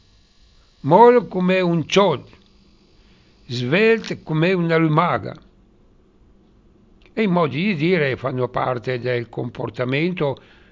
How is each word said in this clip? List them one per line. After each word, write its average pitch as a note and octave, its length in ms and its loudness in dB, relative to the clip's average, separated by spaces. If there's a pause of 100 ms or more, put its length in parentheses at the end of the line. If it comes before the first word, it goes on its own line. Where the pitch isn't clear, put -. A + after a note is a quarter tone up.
(800)
mol A3 460 6
come F#3 340 0
un E3+ 260 0
ciod, D#3+ 400 2 (1200)
svelt F3 760 -2
come D#3+ 300 0
una E3 240 0
lumaga. D#3 580 0 (1800)
E A3 120 -2
i G#3+ 40 2
modi F3 360 0
di G#3 120 0
dire D3 400 0
fanno B2+ 320 -4
parte B2+ 520 -4
del A#2+ 280 -4
comportamento C3 1080 -4 (340)